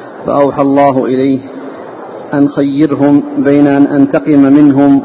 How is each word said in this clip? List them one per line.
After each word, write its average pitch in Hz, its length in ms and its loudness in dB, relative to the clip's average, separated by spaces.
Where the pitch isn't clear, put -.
فأوحى 135 360 0
الله 139 440 2
إليه 131 340 -2
أن 143 160 2
خيرهم 143 720 0
بين 143 300 2
أن 143 160 2
أنتقم 143 560 0
منهم 139 640 4